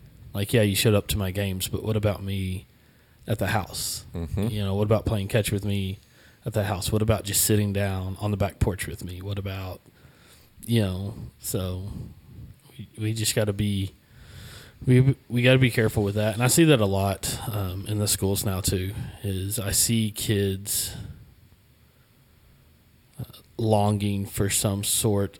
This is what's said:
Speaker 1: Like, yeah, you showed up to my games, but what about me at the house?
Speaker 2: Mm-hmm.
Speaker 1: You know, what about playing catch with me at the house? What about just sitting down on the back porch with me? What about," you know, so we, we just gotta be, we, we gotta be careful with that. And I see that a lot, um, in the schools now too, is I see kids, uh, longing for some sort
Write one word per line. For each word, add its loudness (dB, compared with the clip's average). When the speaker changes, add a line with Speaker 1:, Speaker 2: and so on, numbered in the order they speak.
Speaker 1:
Like, -2
yeah, 6
you 4
showed 4
up 2
to -2
my -2
games, -2
but -6
what 0
about 0
me -6
at -2
the -2
house? -4
Speaker 2:
Mm-hmm. -4
Speaker 1:
You -4
know, -2
what 2
about 2
playing -2
catch 0
with -2
me -4
at -6
the 0
house? -4
What 2
about 2
just 0
sitting 2
down -2
on -2
the 0
back -2
porch -2
with -10
me? -10
What -6
about," -8
you 4
know, -2
so -4
we, -14
we -2
just -2
gotta 2
be, 0
we, 6
we 0
gotta 8
be 4
careful 2
with 0
that. 0
And -2
I 6
see 6
that 8
a 4
lot, 0
um, -4
in -2
the 0
schools 0
now -2
too, 0
is -4
I -2
see 2
kids, -2
uh, -8
longing 2
for 0
some 0
sort 0